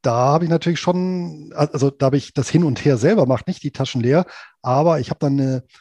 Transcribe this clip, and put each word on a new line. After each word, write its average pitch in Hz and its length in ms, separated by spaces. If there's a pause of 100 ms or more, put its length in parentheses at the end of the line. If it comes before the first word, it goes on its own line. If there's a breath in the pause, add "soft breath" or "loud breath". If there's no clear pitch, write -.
da 120 140
habe 139 300
ich 160 40
natürlich 165 300
schon, 175 760
al-, 143 160
also 139 200
da 139 160
habe 135 100
ich - 160
das - 160
Hin 170 140
und 139 200
Her 139 140
selber 151 300
macht, 127 200
nicht 185 140
die 143 100
Taschen 131 300
leer, 143 240 (380 loud breath)
aber 147 360
ich 120 120
habe - 80
dann 139 200
eine, 131 240 (180 soft breath)